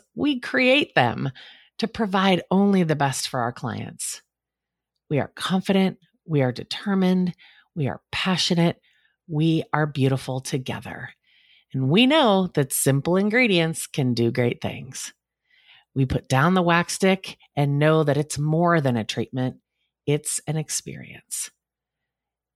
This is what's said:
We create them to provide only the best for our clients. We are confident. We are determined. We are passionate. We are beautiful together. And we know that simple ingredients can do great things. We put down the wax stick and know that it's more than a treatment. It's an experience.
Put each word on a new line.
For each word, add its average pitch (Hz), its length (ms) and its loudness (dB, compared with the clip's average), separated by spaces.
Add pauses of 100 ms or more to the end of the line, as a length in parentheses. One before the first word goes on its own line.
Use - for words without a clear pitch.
(160)
We 277 240 -2
create 262 560 2
them 131 340 2 (480)
to 220 100 -4
provide 190 600 0
only 196 320 4
the 156 140 2
best 139 340 -2
for 131 100 -4
our 120 140 -2
clients. - 720 -10 (880)
We 147 80 2
are - 160 -4
confident. 190 640 0 (260)
We 151 160 0
are 127 100 2
determined. 185 840 0 (400)
We 147 120 -2
are 95 140 -6 (100)
passionate. 170 720 0 (460)
We 160 360 0 (100)
are 151 120 2
beautiful 131 560 -2
together. - 720 -8 (600)
And 131 160 -2
we 208 200 6
know 220 480 4
that 139 180 0
simple 139 420 0
ingredients 196 720 0
can 127 300 -2
do 117 160 2
great 120 280 0
things. 120 540 -10 (800)
We 135 140 2
put - 200 -4
down 147 280 2
the 185 80 2
wax 170 300 2
stick 190 440 0 (180)
and 143 240 0
know 156 240 4
that 143 140 2
it's 147 220 -4
more 165 420 2
than 127 160 0
a 107 80 -2
treatment. 127 520 -6 (500)
It's 151 400 -4
an 151 100 -4
experience. - 920 -10 (1040)